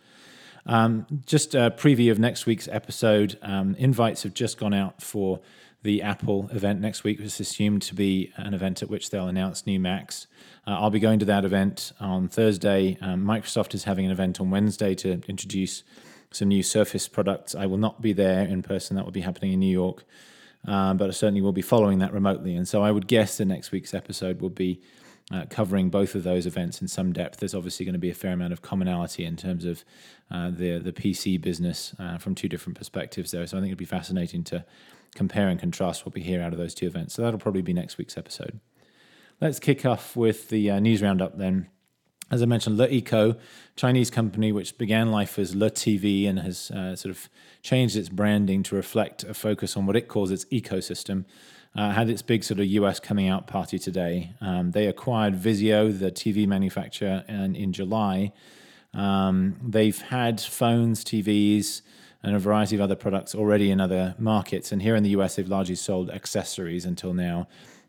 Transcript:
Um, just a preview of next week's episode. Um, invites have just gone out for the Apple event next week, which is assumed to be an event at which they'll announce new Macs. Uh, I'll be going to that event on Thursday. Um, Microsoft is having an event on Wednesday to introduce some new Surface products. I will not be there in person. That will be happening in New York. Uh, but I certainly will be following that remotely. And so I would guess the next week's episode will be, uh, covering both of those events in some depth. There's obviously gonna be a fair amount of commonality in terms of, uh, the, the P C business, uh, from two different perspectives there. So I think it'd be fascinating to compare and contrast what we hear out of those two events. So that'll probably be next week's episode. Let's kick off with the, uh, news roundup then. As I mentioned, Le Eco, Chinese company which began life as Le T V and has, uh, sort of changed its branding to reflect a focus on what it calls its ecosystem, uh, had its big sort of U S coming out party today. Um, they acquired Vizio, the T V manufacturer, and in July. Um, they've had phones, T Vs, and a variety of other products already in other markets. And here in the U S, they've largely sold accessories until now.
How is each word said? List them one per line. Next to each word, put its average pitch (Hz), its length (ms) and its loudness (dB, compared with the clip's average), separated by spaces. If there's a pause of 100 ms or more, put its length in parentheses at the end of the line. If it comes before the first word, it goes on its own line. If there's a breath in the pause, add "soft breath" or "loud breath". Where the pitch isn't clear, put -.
(640 loud breath)
Um, 113 400 4 (220)
just - 260 2
a 120 240 6
preview 120 320 6
of 110 80 6
next 110 300 0
week's 113 220 0
episode. 107 760 2
Um, 98 320 0
invites 117 480 2
have 98 100 -8
just - 240 -4
gone 104 160 0
out 98 260 -2
for 95 420 -4 (420 loud breath)
the 104 180 2
Apple 101 500 -2
event 101 300 0
next 104 220 -4
week, 104 160 -2
which 104 80 -10
is - 120 -10
assumed 104 440 0
to - 100 -10
be 95 420 0
an 101 200 -6
event 92 260 -2
at 104 80 -8
which - 220 -6
they'll 95 160 -2
announce 92 400 -2
new 98 120 0
Macs. 90 460 -4 (400 loud breath)
Uh, 104 60 -4
I'll 101 180 2
be 104 100 2
going 110 200 6
to 104 60 2
that 101 200 4
event 98 540 0
on 92 300 -2
Thursday. 98 720 2
Um, 92 240 -4
Microsoft 104 520 -2
is 98 80 -6
having 95 240 0
an 92 40 0
event 92 300 -2
on 92 80 0
Wednesday 101 460 2
to 90 320 -2
introduce 95 560 -6 (480 loud breath)
some - 160 -2
new 98 160 4
Surface 101 440 0
products. - 460 -2
I 98 140 -4
will 95 100 0
not 107 240 -2
be 110 100 2
there 92 320 4
in 95 200 -2
person. 98 320 -4
That 95 100 -2
will 90 60 -10
be 92 100 -4
happening 92 320 -4
in 92 60 2
New 95 120 4
York. 92 320 0 (640 loud breath)
Uh, 98 280 2
but 98 120 2
I 92 40 -2
certainly 101 280 2
will 98 140 2
be 95 80 -2
following 101 380 4
that 95 120 0
remotely. 98 420 0
And 90 140 -2
so 104 140 2
I 104 100 4
would 101 160 0
guess 110 300 4
the 110 80 0
next 95 260 -4
week's 95 220 -6
episode 92 480 -6
will 92 80 -2
be, 92 320 -2 (500 loud breath)
uh, 90 180 -6
covering 95 400 0
both 98 240 2
of 92 100 -4
those 90 220 0
events 87 360 -4
in 92 80 -6
some 92 240 -2
depth. 87 240 -6
There's 98 160 -6
obviously 90 320 -6
gonna 92 140 -4
be 90 100 -2
a 87 60 -6
fair 95 180 -4
amount 87 180 -4
of 87 100 -8
commonality 90 640 -4
in 85 140 -6
terms 90 260 -6
of, 85 220 -6 (440 loud breath)
uh, 87 200 -4
the, 87 300 -2
the 87 120 -6
P 98 220 -2
C 92 240 -2
business, 85 640 -4
uh, 85 180 -8
from 92 180 -4
two 95 140 -6
different - 280 -10
perspectives - 540 -8
there. 87 160 -6
So - 100 -10
I 95 40 -2
think 98 80 -2
it'd 92 80 -6
be 90 80 -8
fascinating 87 600 -4
to 87 200 -6 (500 loud breath)
compare 101 320 0
and 87 120 0
contrast 87 460 -4
what - 100 -12
we 92 60 -8
hear 87 200 -2
out 85 100 -4
of 85 80 -6
those 85 140 -6
two - 140 -4
events. 85 260 -6
So - 80 -6
that'll 117 180 0
probably 95 220 -2
be 87 100 -2
next 87 260 -4
week's - 200 -10
episode. - 420 -12 (800 soft breath)
Let's 151 200 0
kick - 260 2
off - 320 0
with 113 320 2
the, 104 220 2
uh, 98 80 2
news 107 220 6
roundup 95 360 2
then. 95 300 0 (640)
As 123 120 2
I 120 40 4
mentioned, 113 320 2
Le 123 120 4
Eco, 117 480 2 (400 loud breath)
Chinese 127 320 4
company 107 420 0
which 101 260 -4
began 113 340 2
life 104 280 0
as 92 160 -2
Le 107 140 4
T - 260 0
V 101 320 2
and 95 120 0
has, 87 320 -8
uh, 92 220 -6
sort 92 220 -10
of - 140 -18 (320 loud breath)
changed 127 340 2
its 92 140 -2
branding 101 540 2
to 101 120 -2
reflect - 480 -2
a - 100 -10
focus 104 440 -2
on 98 80 0
what 98 100 2
it - 140 2
calls 101 200 0
its 92 160 -2
ecosystem, 95 800 -4 (500 loud breath)
uh, 104 180 -2
had 110 180 2
its 107 120 -2
big 113 220 2
sort 95 160 -4
of 101 60 4
U 101 200 4
S 98 140 2
coming 98 300 2
out 95 180 0
party 92 320 -4
today. 87 520 -4 (100)
Um, 90 300 0
they 104 160 2
acquired 107 480 0
Vizio, 107 640 4
the 95 140 0
T 104 220 -4
V 104 120 2
manufacturer, 95 840 -2
and 98 260 -4
in 95 160 -4
July. 98 640 0 (600 loud breath)
Um, 95 640 2 (100)
they've 107 360 2
had 117 400 -2
phones, 117 640 2
T 110 160 -2
Vs, 104 600 2 (420 loud breath)
and 101 120 0
a 104 40 2
variety 104 360 2
of 101 60 0
other 98 140 2
products 95 400 -4
already 104 360 4
in 95 80 4
other 92 400 0
markets. 107 540 -2
And 98 80 -2
here 110 160 4
in 107 60 4
the 101 80 4
U 101 120 4
S, 92 140 -2
they've 92 100 -4
largely 95 280 -2
sold 92 340 -4
accessories 90 760 -6
until 90 300 -4
now. 87 340 -2 (420 loud breath)